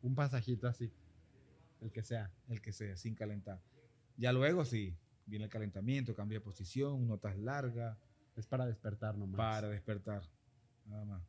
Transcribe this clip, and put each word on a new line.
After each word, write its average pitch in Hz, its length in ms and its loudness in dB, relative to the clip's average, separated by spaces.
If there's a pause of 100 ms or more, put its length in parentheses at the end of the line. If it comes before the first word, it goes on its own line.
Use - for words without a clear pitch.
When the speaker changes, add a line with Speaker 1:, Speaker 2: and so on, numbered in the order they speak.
Speaker 1:
Un 131 120 4
pasajito 123 540 2
así. 117 240 0 (880)
El 113 100 -4
que 110 120 -4
sea. 107 300 -2 (160)
Speaker 2:
El 113 120 -2
que 107 120 -6
sea, 98 240 -4
sin 110 180 -2
calentar. 104 460 -4 (560)
Ya 123 160 4
luego 147 320 6
sí, 104 320 0 (300)
viene 107 200 -4
el 104 40 -8
calentamiento, 110 640 0
cambio 107 240 -2
de 107 60 -8
posición, 127 640 0
notas 101 300 0
largas. 117 580 -2 (400)
Speaker 1:
Es 110 100 -4
para 127 200 2
despertar 107 520 0
nomás. 98 180 0
Speaker 2:
Para 110 320 2
despertar, 101 540 -2 (640)
nada 104 180 -6
más. 98 240 -6